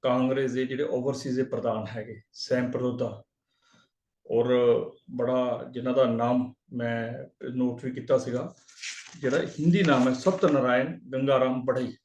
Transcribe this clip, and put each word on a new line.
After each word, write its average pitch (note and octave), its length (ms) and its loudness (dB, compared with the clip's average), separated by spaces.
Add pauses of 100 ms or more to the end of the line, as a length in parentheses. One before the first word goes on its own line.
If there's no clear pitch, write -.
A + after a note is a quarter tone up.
ਕਾਂਗਰਸ C3 500 2
ਦੇ B2+ 140 -2
ਜਿਹੜੇ C3 160 -4
ਓਵਰਸੀਜ਼ B2+ 540 -4
ਦੇ C3 60 0
ਪ੍ਰਧਾਨ A2+ 440 -2 (100)
ਹੈਗੇ, G#2+ 240 -12 (120)
ਸੈਮ B2 380 -2
ਪਰੋਦਾ, B2 540 -4 (1040)
ਔਰ A#2+ 160 2 (640)
ਬੜਾ B2 600 -2
ਜਿਨ੍ਹਾਂ B2+ 240 -4
ਦਾ C3 100 6
ਨਾਮ A#2+ 500 0 (180)
ਮੈਂ A#2 520 -4 (260)
ਨੋਟ B2 340 -4
ਵੀ C3 60 -4
ਕੀਤਾ B2+ 280 0
ਸੀਗਾ, B2+ 360 -4 (680)
ਜਿਹੜਾ C3+ 180 0
ਹਿੰਦੀ E3+ 440 2
ਨਾਮ C3 260 4
ਹੈ B2+ 60 2
ਸਤਨਾਰਾਇਣ C3 840 2 (140)
ਗੰਗਾਰਾਮ C3 520 2
ਬੜਈ B2+ 280 0 (120)